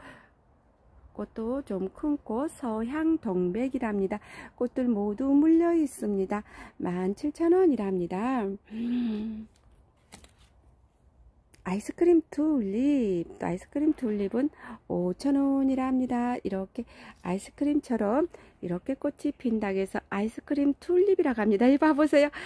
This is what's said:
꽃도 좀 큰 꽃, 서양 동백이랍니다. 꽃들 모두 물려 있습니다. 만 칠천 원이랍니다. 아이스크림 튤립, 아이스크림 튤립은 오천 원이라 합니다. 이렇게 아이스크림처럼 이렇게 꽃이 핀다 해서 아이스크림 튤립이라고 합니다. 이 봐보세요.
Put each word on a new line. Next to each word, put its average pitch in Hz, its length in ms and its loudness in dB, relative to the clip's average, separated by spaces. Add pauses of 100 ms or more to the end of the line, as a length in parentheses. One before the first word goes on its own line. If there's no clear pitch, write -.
(1120)
꽃도 233 500 -8
좀 190 300 -6
큰 294 260 -4
꽃, 262 340 -6
서양 269 640 -2
동백이랍니다. 208 1000 -2 (340)
꽃들 247 320 -2
모두 208 380 0
물려 320 500 6
있습니다. 208 680 -2 (320)
만 185 400 -2
칠천 330 360 0
원이랍니다. 214 920 2 (3250)
아이스크림 320 640 2
튤립, 247 960 0 (160)
아이스크림 285 520 -2
튤립은 214 560 -2 (360)
오천 180 480 -2
원이라 269 500 2
합니다. 247 600 -2
이렇게 190 400 -6 (380)
아이스크림처럼 240 1080 -2 (320)
이렇게 180 340 -6
꽃이 294 420 -4
핀다 220 320 -2
해서 190 300 -2 (120)
아이스크림 277 680 -2
튤립이라고 359 640 2
합니다. 214 240 4
이 277 100 8
봐보세요. 294 520 4 (180)